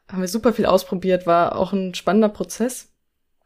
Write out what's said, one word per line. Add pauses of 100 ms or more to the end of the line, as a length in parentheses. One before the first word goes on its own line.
haben
wir
super
viel
ausprobiert,
war
auch
ein
spannender
Prozess. (540)